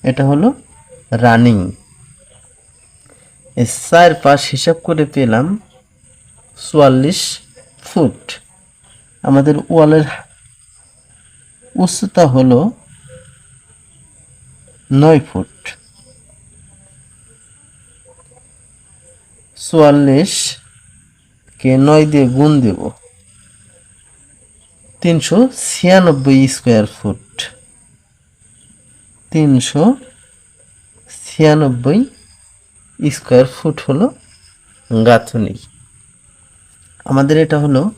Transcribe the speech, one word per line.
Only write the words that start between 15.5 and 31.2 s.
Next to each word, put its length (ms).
চুয়াল্লিশ 760
কে 100
নয় 200
দিয়ে 200
গুণ 240
দেব। 200
তিনশো 360
ছিয়ানব্বই 840
স্কয়ার 380
ফুট। 380
তিনশো 540